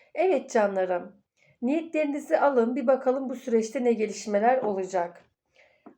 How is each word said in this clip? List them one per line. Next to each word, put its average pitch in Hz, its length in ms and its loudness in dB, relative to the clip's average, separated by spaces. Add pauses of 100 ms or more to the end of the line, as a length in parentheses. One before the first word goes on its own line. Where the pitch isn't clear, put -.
(140)
Evet 311 380 0
canlarım, 185 760 -2 (360)
niyetlerinizi 302 760 -2
alın, 254 360 2
bir 247 120 -4
bakalım 262 420 0
bu 269 60 -8
süreçte 226 480 -2
ne 240 100 4
gelişmeler 214 640 0
olacak. 190 680 -4 (720)